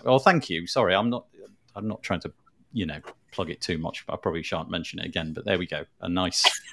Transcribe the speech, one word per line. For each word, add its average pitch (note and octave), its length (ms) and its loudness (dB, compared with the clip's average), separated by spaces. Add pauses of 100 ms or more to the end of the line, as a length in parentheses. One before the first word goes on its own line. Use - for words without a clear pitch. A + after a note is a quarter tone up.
well, B2+ 140 8
thank F3 300 2
you. E2+ 180 -2
Sorry, F#2+ 280 4
I'm A2 140 4
not, A#2+ 160 -4 (500)
I'm G2+ 120 -6
not G#2+ 140 -6
trying F2+ 200 -2
to, - 100 -8 (400)
you G2+ 140 -2
know, D#2 140 -6 (340)
plug D#2+ 160 -4
it - 100 -8
too E2+ 180 -2
much, D#2+ 280 -6
but - 80 -6
I - 40 -2
probably E2 260 -2
shan't D#2+ 260 -4
mention E2 300 -6
it E2 60 -4
again. D#2+ 280 -4
But - 100 -6
there F#2+ 160 4
we F2+ 80 -2
go. D2+ 160 -4 (160)
A F2+ 80 -6
nice F2+ 380 2 (280)